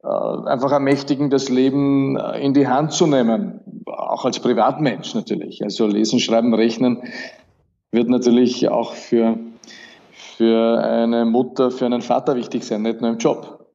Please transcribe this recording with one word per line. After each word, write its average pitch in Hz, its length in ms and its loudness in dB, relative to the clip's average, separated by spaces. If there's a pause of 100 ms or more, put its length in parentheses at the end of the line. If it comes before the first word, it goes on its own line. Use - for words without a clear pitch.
äh, - 460 -4
einfach 135 220 0
ermächtigen, 139 580 0
das 135 200 0
Leben 135 680 2
in - 360 -2
die 135 140 4
Hand 147 260 0
zu 175 140 2
nehmen, 113 540 0 (240)
auch - 380 -6
als 127 160 -2
Privatmensch 131 760 0
natürlich. 104 500 -6
Also 107 240 0
Lesen, 107 320 2
Schreiben, 113 340 2
Rechnen 117 500 2 (880)
wird 117 160 2
natürlich 123 600 4
auch 117 240 -2
für, 113 440 0 (1000)
für 113 460 2
eine 117 420 0
Mutter, 123 440 2
für 127 160 -4
einen 120 160 0
Vater 127 340 0
wichtig 120 280 -6
sein, 107 200 -6
nicht 113 180 -4
nur 117 100 -2
im 117 60 -4
Job. - 580 -4